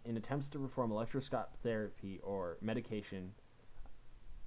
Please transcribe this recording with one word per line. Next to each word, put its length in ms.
in 100
attempts 340
to 100
perform 320
electroscop 560
therapy 600
or 380
medication, 720